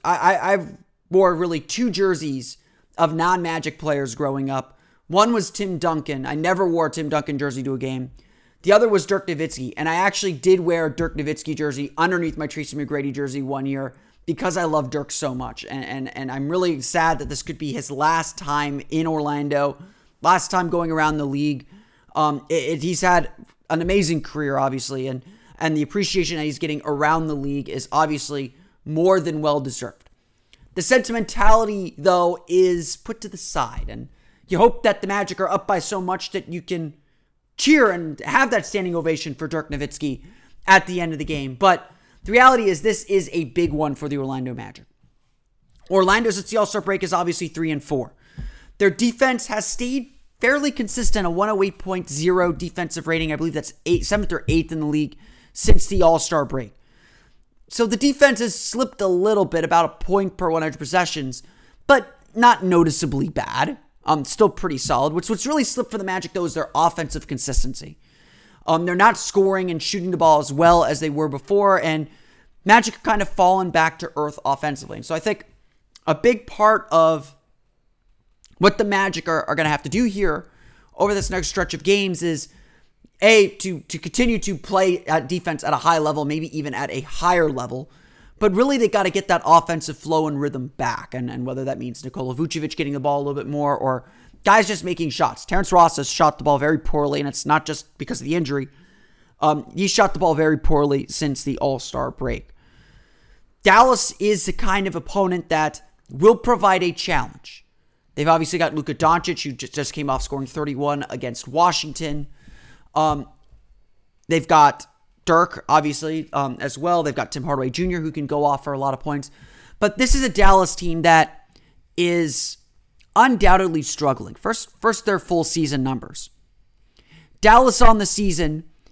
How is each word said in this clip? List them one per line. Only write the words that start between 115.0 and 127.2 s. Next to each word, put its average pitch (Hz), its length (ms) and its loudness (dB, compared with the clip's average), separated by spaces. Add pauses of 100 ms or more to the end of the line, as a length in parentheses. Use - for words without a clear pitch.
Dirk, 170 440 2
obviously, 156 640 0
um, 139 260 -4
as 135 180 -6
well. 170 280 0
They've 139 100 -4
got 127 160 -6
Tim 131 140 -8
Hardaway 135 260 -4
Junior, 180 300 -4
who 156 100 -6
can 147 160 -8
go 147 180 -2
off 139 200 0
for 147 80 -6
a 135 60 -6
lot 135 140 -2
of 131 60 -6
points. 143 320 -8 (480)
But 208 180 0
this 254 200 4
is 262 80 0
a 247 40 0
Dallas 190 460 6
team 165 280 -4
that 160 540 4 (400)
is 170 600 0 (580)
undoubtedly 190 680 6
struggling. 131 520 -2
First, - 360 -6 (100)
first, - 260 0
their 196 140 2
full 170 240 0
season 147 400 -2
numbers. - 460 -8 (1080)